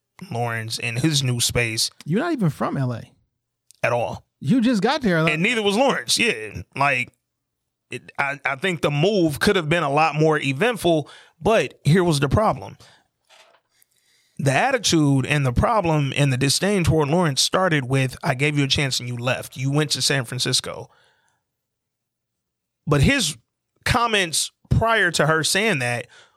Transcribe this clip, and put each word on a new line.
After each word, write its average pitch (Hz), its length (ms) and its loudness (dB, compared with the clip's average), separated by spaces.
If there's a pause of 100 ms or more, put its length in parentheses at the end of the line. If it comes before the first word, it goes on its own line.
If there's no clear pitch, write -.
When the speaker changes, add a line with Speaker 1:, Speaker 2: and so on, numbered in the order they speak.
(300)
Speaker 1:
Lawrence 113 480 -6
in 117 180 -6
his 143 260 0
new 120 180 -2
space." 113 500 -2 (140)
Speaker 2:
You're 175 160 -2
not 339 120 -2
even 214 180 0
from - 260 -4
L 127 160 -2
A. - 180 -12 (720)
Speaker 1:
At 120 100 2
all. 120 320 -4 (180)
Speaker 2:
You 190 180 2
just 220 220 2
got 269 180 0
there. 185 260 0
Speaker 1:
And 156 160 -2
neither 226 200 0
was 202 140 0
Lawrence. 220 420 0
Yeah. 110 440 -4 (140)
Like, 131 360 -2 (760)
it, - 280 -14
I, 139 260 -4
I 135 120 -4
think 175 240 -4
the 165 100 0
move 160 500 0
could - 160 2
have 165 120 -2
been 170 140 0
a 143 80 -2
lot 151 240 2
more 151 240 2
eventful, 160 720 0 (300)
but 175 440 0
here 175 200 6
was 156 160 2
the 143 80 0
problem. 135 500 -2 (1600)
The 135 140 0
attitude 156 760 2
and 143 180 0
the 127 80 0
problem 165 640 0
and 143 160 2
the 123 60 -2
disdain 175 460 0
toward 156 240 2
Lawrence 156 340 2
started 165 420 0
with, 131 380 -2
"I 160 120 0
gave 143 240 0
you 139 60 4
a 135 40 0
chance 131 320 -2
and 123 80 -10
you 123 80 -6
left. 120 420 -4
You 131 120 -2
went 147 200 0
to - 120 -4
San 135 220 0
Francisco." 127 680 -4 (2000)
But 147 160 2
his 214 340 2 (480)
comments 214 680 0 (180)
prior 220 440 2
to 156 140 2
her 160 180 2
saying 190 360 0
that 120 260 -4 (300)